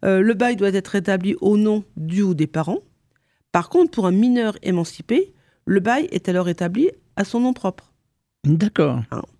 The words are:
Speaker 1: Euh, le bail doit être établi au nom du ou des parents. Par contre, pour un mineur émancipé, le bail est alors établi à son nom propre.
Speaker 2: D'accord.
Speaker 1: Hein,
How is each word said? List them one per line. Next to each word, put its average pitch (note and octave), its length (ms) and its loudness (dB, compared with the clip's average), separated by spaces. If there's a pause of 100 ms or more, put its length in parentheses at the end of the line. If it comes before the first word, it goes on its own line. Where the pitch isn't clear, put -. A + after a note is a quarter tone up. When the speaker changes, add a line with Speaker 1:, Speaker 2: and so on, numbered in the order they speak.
Speaker 1:
Euh, F#3+ 200 4
le A3+ 100 4
bail A#3+ 240 0
doit G3 160 0
être F#3+ 220 -4
établi F#3+ 480 -2
au G#3 160 4
nom G#3+ 260 2 (140)
du E3+ 240 -2
ou F#3+ 100 2
des D3+ 140 0
parents. E3 320 -4 (720)
Par E3+ 180 -2
contre, F4+ 220 2
pour F#3+ 160 -2
un F3+ 60 0
mineur A3 500 2
émancipé, G#3 720 -2 (320)
le G3 140 2
bail A#3+ 300 0
est F#3 200 -4
alors F3+ 180 0
établi F3+ 400 -2 (280)
à G3+ 100 -2
son A#3 120 -4
nom B3+ 140 0
propre. - 400 -8 (520)
Speaker 2:
D'accord. D3 680 0
Speaker 1:
Hein, - 100 -10 (200)